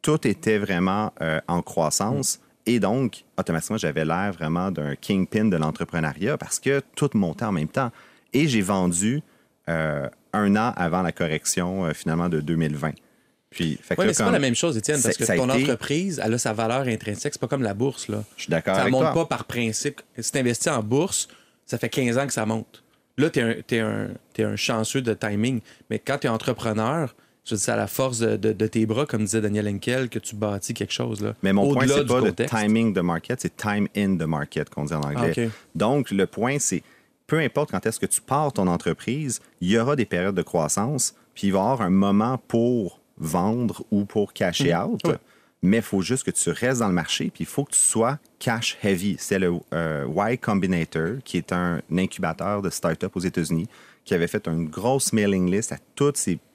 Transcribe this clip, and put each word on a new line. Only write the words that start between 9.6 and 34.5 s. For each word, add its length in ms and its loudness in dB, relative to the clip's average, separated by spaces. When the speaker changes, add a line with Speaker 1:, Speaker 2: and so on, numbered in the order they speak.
Speaker 1:
euh, 380 -2
un 220 4
an 200 2
avant 260 0
la 100 0
correction, 720 -2
euh, 80 -2
finalement, 360 -2
de 120 0
deux 140 0
mille 200 0
vingt. 180 -4
Puis, 320 -4
fait 140 -2
que 60 0
Speaker 2:
Ouais, 40 4
Speaker 1:
là, 40 4
Speaker 2:
mais 40 0
c'est 100 2
pas 20 4
Speaker 1:
comme 80 4
Speaker 2:
la 60 4
même 160 2
chose, 220 0
Étienne, 200 0
Speaker 1:
ça, 120 2
Speaker 2:
parce 80 0
que 80 0
Speaker 1:
ça 80 2
a 40 4
Speaker 2:
ton 120 2
Speaker 1:
été 140 2
Speaker 2:
entreprise, 600 -2
elle 120 2
a 20 0
sa 160 0
valeur 340 0
intrinsèque. 460 -4
C'est 80 -8
pas 60 -4
comme 160 0
la 100 -2
bourse, 340 -4
là. 160 -4
Speaker 1:
Je 60 -12
suis 80 -10
d'accord 240 2
Speaker 2:
Ça 60 4
Speaker 1:
avec 100 2
Speaker 2:
monte 100 4
Speaker 1:
toi. 120 2
Speaker 2:
pas 120 2
par 200 -4
principe. 560 -4
Si 120 -6
t'investis 400 2
en 120 0
bourse, 440 0
ça 140 -6
fait 100 -4
quinze 300 2
ans 80 0
que 60 -4
ça 120 0
monte. 380 -4
Là, 140 4
t'es 100 2
un, 140 2
t'es 140 0
un, 300 -2
t'es 100 0
un 120 0
chanceux 460 0
de 140 0
timing. 460 0
Mais 100 -4
quand 200 -4
t'es 80 -2
entrepreneur, 880 -2
je 100 -4
dis, 60 -2
c'est 100 0
à 40 2
la 120 0
force 320 -2
de, 180 2
de, 160 0
de 140 0
tes 180 2
bras, 220 0
comme 160 -2
disait 180 0
Daniel 260 0
Henkel, 420 -2
que 100 -6
tu 160 -12
bâtis 400 -4
quelque 180 -6
chose, 280 -4
là. 200 -2
Speaker 1:
Mais 120 2
mon 100 4
point, 100 2
Speaker 2:
Au-delà 120 4
Speaker 1:
c'est 80 4
Speaker 2:
du 40 -2
Speaker 1:
pas 140 4
le 80 4
Speaker 2:
contexte. 260 -2
Speaker 1:
timing 380 4
de 80 2
market, 400 -2
c'est 160 -4
time 300 0
in 200 2
the 100 -2
market, 420 -4